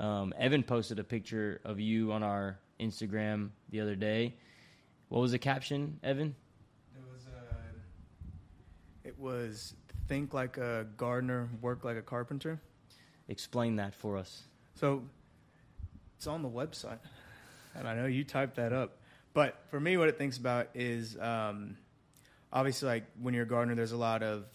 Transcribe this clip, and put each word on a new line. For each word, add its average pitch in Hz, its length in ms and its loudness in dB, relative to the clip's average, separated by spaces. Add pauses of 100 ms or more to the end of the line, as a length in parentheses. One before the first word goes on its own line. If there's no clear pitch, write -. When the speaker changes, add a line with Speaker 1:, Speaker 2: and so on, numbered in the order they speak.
Speaker 1:
Um, 101 380 0
Evan 131 240 6
posted 113 360 0
a 101 60 -2
picture 107 600 -2
of 104 160 -4
you 110 320 2
on 107 100 0
our 101 360 0 (220)
Instagram 107 720 0 (200)
the 107 100 -2
other 104 160 0
day. 110 400 2 (720)
What - 120 2
was 123 120 4
the 123 60 2
caption, 143 640 0
Evan? 139 320 0 (600)
Speaker 2:
It 127 160 -18
was, 127 140 -18
uh, - 1000 -12 (760)
it 127 140 -14
was, 120 560 -4 (340)
"Think 143 260 0
like 127 220 -2
a 117 300 0 (100)
gardener, 123 520 0 (120)
work 123 240 -2
like 117 120 -2
a 110 60 -6
carpenter." 139 580 -4 (680)
Speaker 1:
Explain 117 480 0
that 101 180 -2
for 104 220 -2
us. - 280 -8 (300)
Speaker 2:
So, 139 300 2 (1120)
it's - 100 -10
on 156 160 -2
the 131 80 -2
website, 123 480 -6 (760)
and - 120 -6
I 113 80 -2
know 120 120 0
you 131 180 2
typed 135 320 0
that 120 160 2
up. 127 260 0 (360)
But 147 340 4
for 143 100 -4
me, 175 180 4
what 160 120 8
it 151 100 4
thinks 135 200 0
about 120 360 2
is, 117 440 -2
um, 104 580 -2 (760)
obviously, 135 360 2
like, 113 160 2 (160)
when 123 140 2
you're 120 100 4
a 110 40 -6
gardener, 120 260 4
there's 113 180 2
a 117 40 -2
lot 113 260 4
of, 107 320 -2